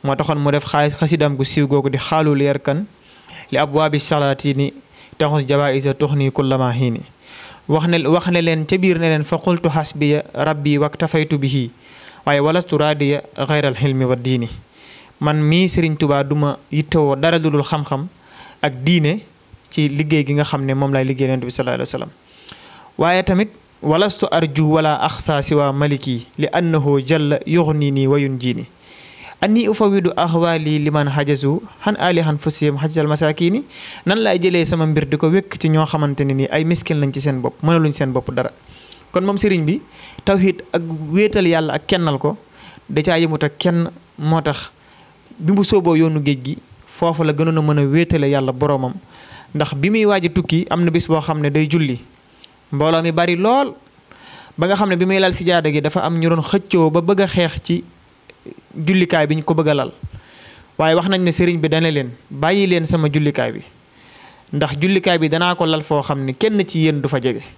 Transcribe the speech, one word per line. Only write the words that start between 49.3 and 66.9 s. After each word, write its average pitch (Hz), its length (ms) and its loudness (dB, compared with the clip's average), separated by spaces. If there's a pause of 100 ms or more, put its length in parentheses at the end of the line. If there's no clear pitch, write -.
Ndax 147 220 -2
bi 143 140 -2
muy 214 160 2
waaj 196 200 2
a 170 40 0
tukki, 165 400 0
am 175 140 2
na 170 80 2
bis 170 160 0
boo 160 140 2
xam 151 200 -2
ne 147 100 0
day 156 180 0
julli. 143 300 0 (720)
Mbooloo 160 320 2
mi 165 80 0
bari 175 240 0
lool, 240 400 0 (840)
ba 165 100 0
nga 196 80 2
xam 202 140 0
ne 180 60 2
bi 180 100 2
muy 190 140 2
lal 185 140 2
sijaada 170 380 0
gi, 147 100 0
dafa 151 220 -2
am 165 140 -2
ñu 165 120 2
doon 165 120 2
xëccoo 180 480 2
ba 170 120 2
bëgg 196 200 2
a 190 60 2
xeex 170 240 0 (120)
ci 175 200 -2 (920)
jullikaay 170 520 2
bi 156 120 0
ñu 151 40 -8
ko 170 100 0
bëgg 156 160 2
a 151 40 2
lal. 139 180 -2 (840)
Waaye 160 180 2
wax 175 120 0
nañ 190 160 0
ne 175 80 2
sëriñ 175 280 0
bi 156 100 0
dana 160 220 2
leen, 131 200 -4 (180)
"Bàyyi 180 380 0
leen 170 180 0
sama 156 240 0
jullikaay 143 420 0
bi, 110 100 -12 (920)
ndax 143 260 -2
jullikaay 185 400 2
bi 160 100 0
danaa 170 260 0
ko 175 100 -2
lal 160 180 0
foo 147 180 -2
xam 139 240 -4
ne 135 80 -4
kenn 214 340 0
ci 165 120 -4
yéen 151 220 2